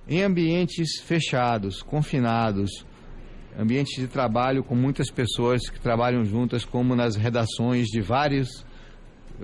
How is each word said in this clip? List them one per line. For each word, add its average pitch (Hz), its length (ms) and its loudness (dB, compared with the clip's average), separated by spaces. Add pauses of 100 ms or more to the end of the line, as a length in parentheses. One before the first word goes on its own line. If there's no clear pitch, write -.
em 165 160 2
ambientes 170 800 2
fechados, 120 840 0
confinados, 113 1000 0 (720)
ambientes 123 460 0
de 127 60 -2
trabalho 127 560 0
com 131 120 -4
muitas 131 360 0
pessoas 120 580 0
que - 100 -12
trabalham 120 460 2
juntas, 117 400 0
como 127 300 0
nas 120 200 2
redações 117 720 2
de 110 140 0
vários, 135 640 0 (800)